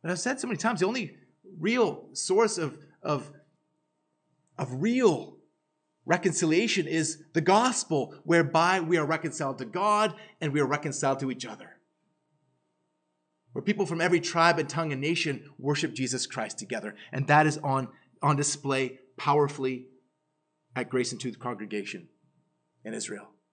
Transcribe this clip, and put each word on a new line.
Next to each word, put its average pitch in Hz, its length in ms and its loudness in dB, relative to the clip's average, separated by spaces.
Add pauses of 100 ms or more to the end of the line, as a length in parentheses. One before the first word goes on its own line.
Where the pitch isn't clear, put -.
But 170 120 -6
I've 180 80 -4
said 254 200 -2
so 254 60 -6
many 233 100 -2
times, 220 240 0
the 185 60 2
only 220 300 -4 (420)
real 220 540 2
source 208 440 2
of, 156 220 -4 (240)
of, 147 280 -4 (1300)
of 139 120 -4 (120)
real 220 580 2 (720)
reconciliation 175 800 2
is 156 340 -2 (120)
the 170 60 2
gospel, 185 720 2 (100)
whereby 170 560 4
we 170 160 0
are 156 100 0
reconciled 143 520 -4
to 131 60 -8
God 208 500 0 (260)
and 151 120 -4
we 147 80 2
are 139 60 4
reconciled 139 540 -2
to 135 100 -4
each - 160 -8
other. - 300 -16 (1800)
Where 139 100 -8
people 202 240 0
from 165 140 -4
every 175 200 4
tribe 165 380 4
and 143 100 -2
tongue 151 240 -2
and 131 80 -4
nation 151 580 -2
worship 143 340 0
Jesus 123 340 -4
Christ - 320 -8
together. 107 360 -8 (180)
And 131 140 -2
that 151 200 6
is 151 120 0
on, 135 300 -2 (340)
on 143 140 4
display 135 640 -2 (180)
powerfully 139 680 0 (880)
at 123 140 -4
Grace 123 240 -2
and 113 80 -10
Truth 120 180 -8
Congregation 104 680 -8 (760)
in 110 100 -10
Israel. 107 340 -10 (240)